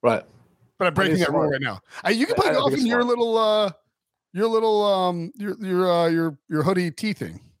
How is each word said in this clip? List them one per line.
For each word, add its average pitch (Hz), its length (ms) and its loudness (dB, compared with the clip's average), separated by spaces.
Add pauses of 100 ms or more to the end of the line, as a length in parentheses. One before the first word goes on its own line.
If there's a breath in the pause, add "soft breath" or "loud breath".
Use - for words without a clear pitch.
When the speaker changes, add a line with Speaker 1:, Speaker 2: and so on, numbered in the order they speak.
Speaker 1:
Right. 117 220 2 (520)
Speaker 2:
But 185 120 0
I'm 160 60 -2
breaking 180 180 2
Speaker 1:
I - 20 2
mean, 185 60 2
Speaker 2:
that 156 100 0
rule 147 120 0
Speaker 1:
smart. 151 100 0
Speaker 2:
right 135 80 -4
now. 113 200 -8 (240 loud breath)
Uh, 170 60 0
you 233 160 0
can 466 100 -2
Speaker 1:
I, 381 60 0
Speaker 2:
play 339 80 2
Speaker 1:
I - 40 2
Speaker 2:
golf 269 160 0
Speaker 1:
think - 40 0
it's 277 80 -2
Speaker 2:
in 240 60 0
your 240 140 2
Speaker 1:
smart. 240 160 0
Speaker 2:
little, 226 200 0
uh, 214 320 2 (640)
your 208 160 -2
little, 220 360 2
um, 180 520 0
your, 208 280 -8
your, 185 280 0
uh, 170 160 2
your, 165 280 0 (120)
your 151 160 -2
hoodie 180 260 0
tee 214 220 -4
thing. 92 280 -10 (200)